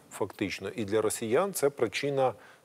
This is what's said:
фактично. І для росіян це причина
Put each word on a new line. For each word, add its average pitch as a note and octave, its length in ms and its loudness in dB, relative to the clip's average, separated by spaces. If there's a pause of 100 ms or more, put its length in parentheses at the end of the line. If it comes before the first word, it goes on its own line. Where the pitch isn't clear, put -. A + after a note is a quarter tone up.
(120)
фактично. G2 640 -4
І A2+ 100 -4
для G#2+ 160 2
росіян B2 520 0
це C#3+ 160 2
причина C3+ 640 0 (320)